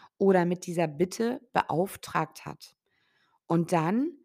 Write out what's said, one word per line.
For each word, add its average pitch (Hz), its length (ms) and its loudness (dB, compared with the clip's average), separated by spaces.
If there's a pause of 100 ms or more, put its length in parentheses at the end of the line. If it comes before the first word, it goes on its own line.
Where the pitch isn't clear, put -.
(180)
oder 185 260 6
mit 175 220 -2
dieser 170 220 0
Bitte 190 520 -2 (120)
beauftragt - 920 -2
hat. - 300 -16 (720)
Und 170 260 0
dann 196 400 0 (120)